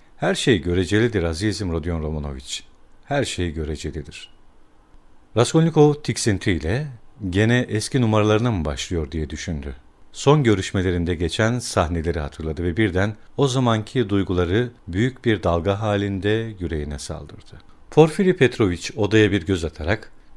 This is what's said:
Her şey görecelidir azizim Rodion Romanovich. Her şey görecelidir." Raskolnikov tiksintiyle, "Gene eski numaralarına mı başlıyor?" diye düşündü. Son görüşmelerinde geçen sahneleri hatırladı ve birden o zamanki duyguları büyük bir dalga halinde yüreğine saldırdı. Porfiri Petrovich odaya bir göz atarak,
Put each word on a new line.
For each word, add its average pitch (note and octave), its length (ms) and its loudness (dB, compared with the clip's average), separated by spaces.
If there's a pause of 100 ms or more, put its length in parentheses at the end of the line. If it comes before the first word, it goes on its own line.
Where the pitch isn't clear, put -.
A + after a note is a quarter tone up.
(160)
Her F#3+ 180 -2
şey B2 280 2
görecelidir F#2+ 600 2
azizim F2+ 500 -2
Rodion E2 300 -4
Romanovich. D2 580 -8 (440)
Her C#3 200 -2
şey F2 280 -4
görecelidir." D2+ 800 -8 (1040)
Raskolnikov D3+ 580 4
tiksintiyle, G#2 920 -2 (440)
"Gene A2+ 380 2
eski G#2+ 320 -2
numaralarına G#2+ 500 4
mı F2+ 140 -2
başlıyor?" D2+ 480 -4
diye D#2 180 -4
düşündü. D#2 440 -8 (380)
Son D3 300 4
görüşmelerinde F#2 720 2
geçen A2 440 0
sahneleri E2+ 600 -2
hatırladı D#2 440 -6
ve F2 120 -2
birden G#2 400 0 (200)
o C#3 120 2
zamanki A#2+ 600 0
duyguları G2 600 0 (180)
büyük A2 360 -2
bir A2 180 0
dalga F2 380 0
halinde G#2 800 -2
yüreğine D2+ 380 -6
saldırdı. - 640 -14 (300)
Porfiri E3+ 460 4
Petrovich G#2 600 0
odaya G#2 340 4
bir F#2+ 140 0
göz F2+ 180 0
atarak, D#2+ 480 -4 (240)